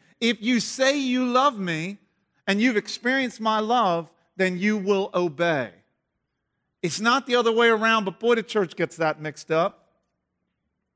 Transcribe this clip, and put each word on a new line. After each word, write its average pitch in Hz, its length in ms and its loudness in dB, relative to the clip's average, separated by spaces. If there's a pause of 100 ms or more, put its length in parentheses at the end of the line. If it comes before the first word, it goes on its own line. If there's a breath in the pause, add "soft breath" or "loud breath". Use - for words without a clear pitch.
(200 soft breath)
If 233 220 0
you 233 180 0
say 269 380 0
you 254 260 -2
love 254 340 0
me 175 400 -6 (480)
and 202 140 0
you've 240 160 2
experienced 254 640 -4
my 220 200 0
love, 208 520 0 (240)
then 185 220 0
you 214 180 0
will 196 380 0
obey. 160 560 0 (1120)
It's 175 180 -4
not 247 260 2
the 247 100 0
other 233 160 2
way 233 160 4
around, 220 360 2
but 185 160 -8
boy, 233 140 4
the 220 80 4
church - 340 -2
gets 165 200 -4
that 156 240 -2
mixed 156 300 -12
up. 170 380 -2 (1080)